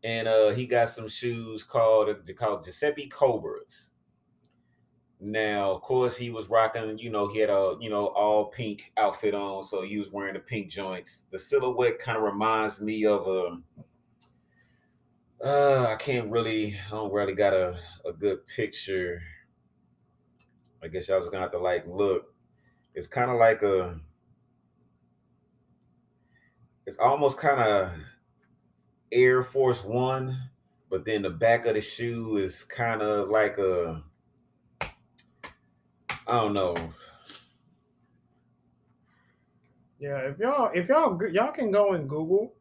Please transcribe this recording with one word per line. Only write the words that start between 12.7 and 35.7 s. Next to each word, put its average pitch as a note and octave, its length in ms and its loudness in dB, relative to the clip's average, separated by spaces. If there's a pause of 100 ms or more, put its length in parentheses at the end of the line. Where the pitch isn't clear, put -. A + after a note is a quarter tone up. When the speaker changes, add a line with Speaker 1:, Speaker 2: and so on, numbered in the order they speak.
Speaker 1:
me G#2+ 240 -2
of G2+ 200 2
a, F2+ 320 -2 (1800)
uh, C#3 480 4
I A2 60 -2
can't A#2+ 340 -2
really, A2 440 0 (120)
I G#2 40 -14
don't G#2 220 -6
really G2+ 220 0
got G2 200 4
a, F2+ 240 0 (280)
a F2 60 -8
good F#2 340 -2
picture. F#2 720 -6 (1600)
I E2 60 -14
guess F2 200 -8
y'all F#2+ 120 2
just F2 100 -8
gonna F#2+ 120 -4
have F2+ 100 -4
to, F2 60 -4
like, F2 280 -2
look. F#2+ 480 -2 (600)
It's - 120 -10
kinda B2 280 -2
like A2+ 280 6
a, F2+ 360 0 (3000)
it's - 120 -12
almost C#3 420 4
kinda G#2+ 540 2 (1160)
Air B2+ 300 6
Force B2+ 420 0
One, C3 520 -2 (540)
but F#2+ 140 -4
then G#2+ 180 -2
the F#2 80 -2
back A2+ 360 2
of A2 80 2
the G#2+ 60 2
shoe A#2 580 -4
is F#2+ 260 -4
kinda G#2+ 600 -2
like G#2 340 2
a, F2 440 0 (2250)